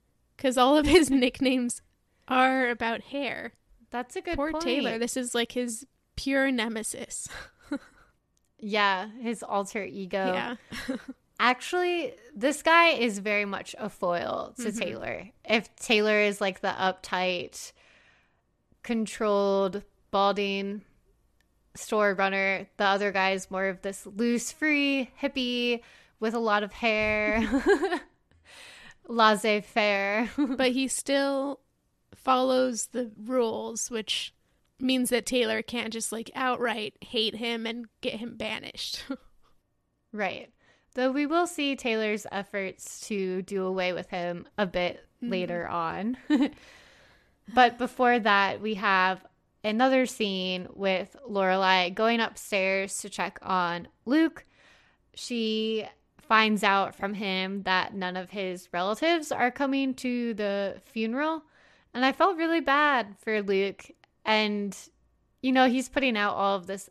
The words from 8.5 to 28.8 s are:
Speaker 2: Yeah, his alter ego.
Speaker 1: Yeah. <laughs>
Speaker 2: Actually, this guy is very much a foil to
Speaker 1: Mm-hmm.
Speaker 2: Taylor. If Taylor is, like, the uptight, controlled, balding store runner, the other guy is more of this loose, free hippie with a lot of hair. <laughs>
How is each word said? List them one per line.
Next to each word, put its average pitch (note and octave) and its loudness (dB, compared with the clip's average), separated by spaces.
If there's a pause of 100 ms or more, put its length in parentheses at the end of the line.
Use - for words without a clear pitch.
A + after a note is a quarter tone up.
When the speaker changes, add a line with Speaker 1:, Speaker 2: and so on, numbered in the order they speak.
Speaker 2:
Yeah, G3+ 0 (100)
his A#3 -6
alter G3+ -4
ego. F#3+ -4
Speaker 1:
Yeah. A#3 -4 (320)
<laughs> C4 -4 (420)
Speaker 2:
Actually, E4+ 0 (200)
this C#4 0
guy E4+ 6
is A3+ 0
very G#3 0
much - -8
a G#3 -8
foil - -4
to B3 -12
Speaker 1:
Mm-hmm. G3+ -8
Speaker 2:
Taylor. F3+ -6 (160)
If A3 -2
Taylor G#3+ 2
is, G3+ 0
like, F#3+ -2
the G3 -2
uptight, F#3 -4 (1120)
controlled, G3+ 0 (280)
balding G3 0 (920)
store G#3 2
runner, G3 0
the G#3 0
other G3+ 2
guy F#3+ 2
is F#3+ -4
more F#3+ 0
of F#3 -4
this G3 -8
loose, A#3 -2
free C#4+ 0 (100)
hippie B3 -2 (400)
with A3 -2
a A#3+ -2
lot G#3 2
of G3+ -6
hair. G#3+ 0
<laughs> C#4+ 2 (1080)